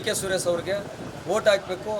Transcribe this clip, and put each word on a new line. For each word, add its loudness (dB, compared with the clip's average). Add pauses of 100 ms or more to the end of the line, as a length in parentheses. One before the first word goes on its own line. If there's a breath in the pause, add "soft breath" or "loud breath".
ಕೆ 2
ಸುರೇಶ್ -2
ಅವ್ರಿಗೆ 0 (520)
ವೋಟ್ 2
ಹಾಕಬೇಕು, 0 (100)